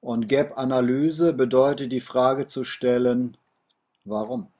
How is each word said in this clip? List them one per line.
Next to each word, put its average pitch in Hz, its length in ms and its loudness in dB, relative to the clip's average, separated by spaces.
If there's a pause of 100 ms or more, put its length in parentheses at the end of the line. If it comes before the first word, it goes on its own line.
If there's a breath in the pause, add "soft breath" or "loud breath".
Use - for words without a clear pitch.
Und 117 280 -4
Gap-Analyse 135 1040 0
bedeutet, 131 580 2
die 127 100 -2
Frage 131 460 0
zu - 160 -6
stellen, 123 760 0 (680)
warum? 107 440 -6 (120)